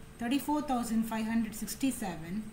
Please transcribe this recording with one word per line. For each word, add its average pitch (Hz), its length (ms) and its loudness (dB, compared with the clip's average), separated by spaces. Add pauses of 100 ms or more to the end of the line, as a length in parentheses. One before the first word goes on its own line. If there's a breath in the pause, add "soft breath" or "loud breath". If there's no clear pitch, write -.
(200)
thirty-four 277 420 2
thousand 226 420 2
five 220 220 0
hundred 226 300 2
sixty-seven 202 960 -2